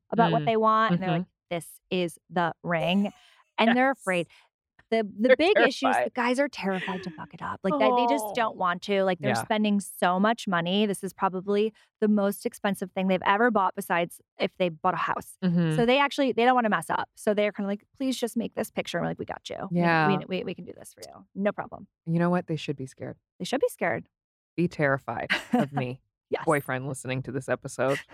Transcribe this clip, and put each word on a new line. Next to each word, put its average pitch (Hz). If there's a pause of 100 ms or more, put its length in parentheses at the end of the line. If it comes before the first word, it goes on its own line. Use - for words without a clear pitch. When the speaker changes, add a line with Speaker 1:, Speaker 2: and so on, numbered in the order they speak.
(100)
Speaker 1:
about -
what 151
Speaker 2:
Mm. -
Speaker 1:
they 226
want. 220
And 175
they're 185
Speaker 2:
Mm-hmm. 170
Speaker 1:
like, 185 (240)
"This - (100)
is 180 (100)
the 170 (120)
ring." 175 (440)
And 233
they're 262
Speaker 2:
Yes. 262
Speaker 1:
afraid. 180 (680)
The, 226 (160)
the 226
Speaker 2:
They're 254
Speaker 1:
big 339
issue 240
is -
Speaker 2:
terrified. 247
Speaker 1:
the 233
guys 247
are 285
terrified 190
to 180
fuck 160
it 170
up. -
Like, 190
they, 254
they 247
just 220
Speaker 2:
Oh. 208
Speaker 1:
don't 226
want 180
to. 196
Like, 185
they're 135
Speaker 2:
Yeah. 113
Speaker 1:
spending 214
so 185
much 220
money. 185
This 196
is 185
probably 202 (280)
the 220
most 202
expensive 196
thing 190
they've 185
ever 220
bought 196
besides 175 (180)
if 190
they 180
bought 170
a 165
house. -
Speaker 2:
Mm-hmm. 170
Speaker 1:
So 233
they 254
actually, 277
they 226
don't 254
wanna 240
mess 170
up. -
So -
they're 208
kinda 202
like, 202 (120)
"Please 262
just -
make 220
this -
picture." -
And 165
we're 165
like, 170
"We -
got -
you. -
We, 175
Speaker 2:
Yeah. 165
Speaker 1:
we, 151
we, 185
we 180
can 180
do -
this -
for -
you. 71 (100)
No 196
problem." - (180)
Speaker 2:
You 165
know 175
what? 175
They 160
should 151
be 131
scared. - (220)
Speaker 1:
They 185
should 269
be 480
scared. - (520)
Speaker 2:
Be 175
terrified 139 (240)
of 147
Speaker 1:
<laughs> -
Speaker 2:
me, 127 (280)
Speaker 1:
Yes. -
Speaker 2:
boyfriend 135
listening 131
to 120
this 135
episode. 131 (160)